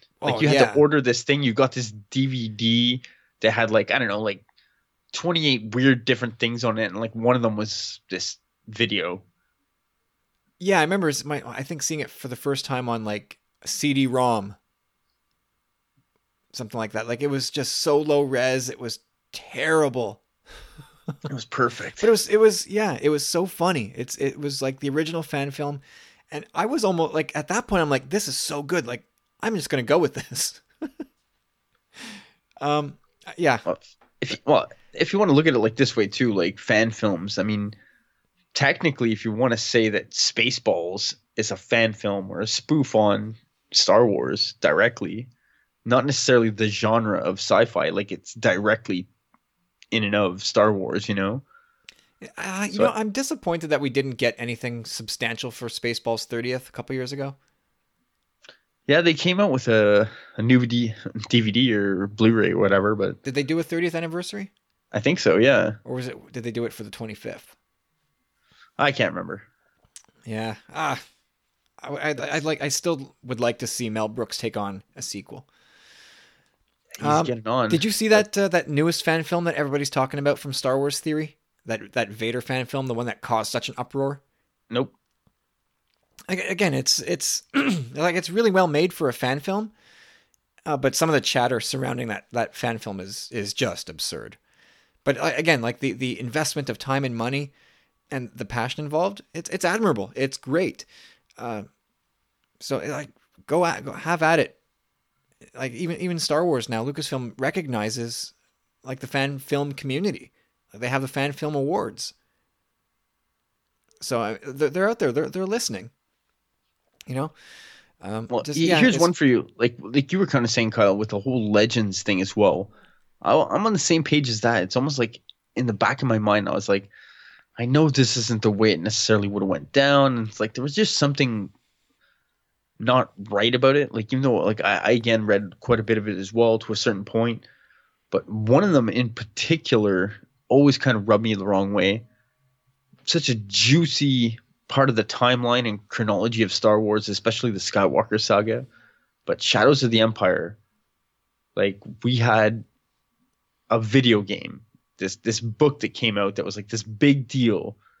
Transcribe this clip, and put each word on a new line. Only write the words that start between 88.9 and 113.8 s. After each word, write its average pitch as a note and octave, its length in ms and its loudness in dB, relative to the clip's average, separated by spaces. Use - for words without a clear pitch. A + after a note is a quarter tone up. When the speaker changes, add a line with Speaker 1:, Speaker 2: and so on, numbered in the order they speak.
Speaker 2:
for C#3+ 160 0
a A2+ 40 -2
fan C#3 280 -2
film, G#3 320 -4
uh, C#3 120 -2
but C3 180 0
some D#3+ 140 2
of D#3 40 2
the C#3 60 4
chatter B2 400 0
surrounding B2 480 -6
that, G2+ 240 -8
that A#2 240 -4
fan A#2 220 -4
film G2 240 -10
is, G2 320 -12
is G2+ 200 -6
just G2+ 360 -4
absurd. D2+ 480 -10
But, C#3 140 0
uh, D#3 180 0
again, D#3 260 2
like, A#2+ 180 -4
the, C3+ 120 -2
the B2 280 -6
investment C3+ 500 -4
of A2 100 -8
time C#3 240 -2
and B2 120 -4
money C#3 360 -4
and B2+ 240 -8
the A#2+ 120 -8
passion A#2+ 400 -6
involved, F3 360 -2
it's, E3 160 -10
it's - 160 -4
admirable. E3+ 500 0
It's C3+ 220 -4
great. D#3 480 -4
Uh, A2+ 260 -10
so, C3+ 160 -6
like, A2+ 320 -8
go E3+ 200 2
at, B2+ 180 -4
go C#3 80 -10
have D#3+ 320 -2
at D#3+ 160 4
it. - 180 -2
Like, B2+ 200 -10
even, E3 240 -6
even F3+ 200 -6
Star D#3 280 0
Wars C3 240 0
now, A2+ 160 -4
Lucasfilm C3+ 520 -6
recognizes, A#2 960 -6
like, C3 160 -10
the B2 60 -12
fan C#3 300 -4
film C#3+ 360 -4
community. C#3+ 580 -6
Like, G#2 80 -14
they B2 80 -4
have C3+ 120 0
the C3+ 60 -4
fan C#3+ 240 -4
film D3+ 240 -6
awards. D#3 580 -4